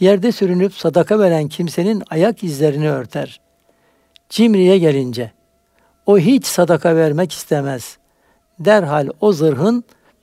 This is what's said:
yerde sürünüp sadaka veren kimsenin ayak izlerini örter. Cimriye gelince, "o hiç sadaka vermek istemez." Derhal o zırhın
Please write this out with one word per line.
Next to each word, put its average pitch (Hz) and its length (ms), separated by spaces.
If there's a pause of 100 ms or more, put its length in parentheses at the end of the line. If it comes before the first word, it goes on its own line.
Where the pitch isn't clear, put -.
yerde 196 320
sürünüp 185 420
sadaka 170 440
veren 165 300
kimsenin 180 640
ayak 185 340
izlerini 151 460
örter. 139 500 (880)
Cimriye 196 500
gelince, 127 540 (760)
"o 202 120
hiç 190 280
sadaka 170 500
vermek 160 360
istemez." 139 680 (600)
Derhal 151 500 (120)
o 214 120
zırhın 160 520 (380)